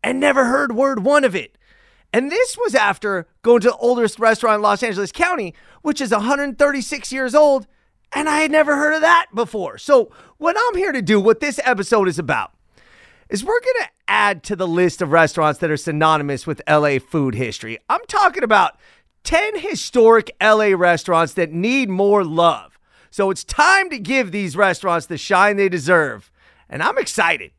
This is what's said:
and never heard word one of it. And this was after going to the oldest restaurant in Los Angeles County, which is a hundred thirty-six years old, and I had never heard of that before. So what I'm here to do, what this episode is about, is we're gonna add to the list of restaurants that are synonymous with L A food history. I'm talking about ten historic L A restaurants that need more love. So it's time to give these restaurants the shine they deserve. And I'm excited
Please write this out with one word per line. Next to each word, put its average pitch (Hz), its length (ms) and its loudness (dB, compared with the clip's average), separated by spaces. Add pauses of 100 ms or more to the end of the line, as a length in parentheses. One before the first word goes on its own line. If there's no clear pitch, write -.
and 254 160 -2
never 277 240 2
heard 247 320 -2
word 262 280 0
one 285 200 2
of 202 100 0
it. 143 240 -10 (540)
And 254 180 -2
this 480 260 -2
was 440 200 -2
after 202 500 -2 (160)
going 233 200 6
to 240 80 4
the - 60 -8
oldest 233 440 -2
restaurant 220 380 2
in 208 40 -4
Los 208 220 2
Angeles 202 260 -6
County, 320 420 -4 (300)
which 302 180 -4
is 233 120 -2
a 214 80 2
hundred 277 400 -4
thirty-six 285 500 -2
years 262 240 -6
old, 285 320 4 (460)
and 302 160 -4
I 302 80 0
had 302 160 0
never 302 240 2
heard 302 180 0
of 311 60 -2
that 339 340 2
before. 196 440 -6
So 262 340 2 (260)
what 330 180 -2
I'm 453 200 -2
here 370 160 -2
to 269 100 -4
do, 208 160 2
what 214 220 2
this 285 240 -6
episode 208 420 0
is 160 100 -2
about, 143 360 -6 (760)
is 208 140 -4
we're 440 140 0
gonna 480 300 -2 (180)
add 202 380 0
to 208 100 -8
the 180 140 -4
list 175 340 0
of 151 80 -6
restaurants 156 480 2
that 160 140 -2
are 147 40 -2
synonymous 151 720 -2
with 156 220 -8
L 151 180 2
A 139 140 0
food 139 340 -4
history. 113 440 -8 (120)
I'm 359 160 -2
talking 392 380 0
about 208 340 2 (460)
ten 415 340 -2
historic 233 720 2 (100)
L 214 220 4
A 208 120 2
restaurants 170 600 0
that 170 160 -2
need 226 380 -2
more 196 340 2
love. 160 560 0 (320)
So 196 200 -2
it's - 120 -6
time 370 480 2
to 285 80 -10
give 214 320 -2
these 180 260 -6
restaurants 180 500 -2
the 160 120 -10
shine 202 380 2
they 196 120 2
deserve. 151 640 0 (380)
And 135 120 -12
I'm 349 160 -2
excited 165 600 -2